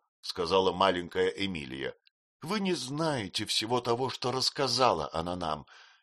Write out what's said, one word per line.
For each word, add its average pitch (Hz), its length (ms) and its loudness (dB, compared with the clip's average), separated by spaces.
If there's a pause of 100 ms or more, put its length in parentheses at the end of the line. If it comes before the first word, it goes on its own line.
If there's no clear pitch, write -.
(200)
сказала 92 520 2
маленькая 92 560 2
Эмилия. 69 680 -6 (480)
"Вы 196 180 -4
не 185 140 0
знаете 131 720 -4
всего 120 340 0
того, 123 300 0
что 123 220 -4
рассказала 123 800 2
она 85 240 -2
нам. 78 300 -4 (360)